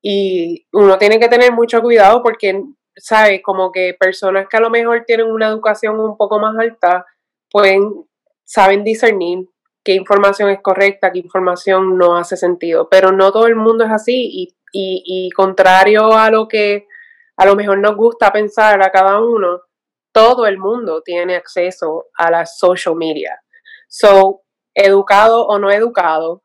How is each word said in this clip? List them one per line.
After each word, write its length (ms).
y 680
uno 260
tiene 220
que 80
tener 240
mucho 300
cuidado 380
porque, 440
¿sabe? 460
Como 280
que 240
personas 540
que 80
a 40
lo 100
mejor 360
tienen 200
una 200
educación 540
un 160
poco 240
más 180
alta, 480
pueden, 440
saben 400
discernir 680
qué 80
información 580
es 100
correcta, 520
qué 80
información 760
no 200
hace 200
sentido, 540
pero 220
no 180
todo 160
el 80
mundo 300
es 80
así, 400
y, 240
y, 340
y 240
contrario 800
a 160
lo 200
que 400
a 60
lo 100
mejor 220
nos 200
gusta 360
pensar 500
a 80
cada 300
uno, 400
todo 360
el 100
mundo 460
tiene 340
acceso 680
a 140
la 160
social 500
media. 460
So, 520
educado 720
o 120
no 120
educado 760